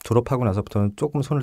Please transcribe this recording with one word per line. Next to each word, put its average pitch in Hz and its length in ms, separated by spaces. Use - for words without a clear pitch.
졸업하고 123 400
나서부터는 101 500
조금 147 280
손을 139 200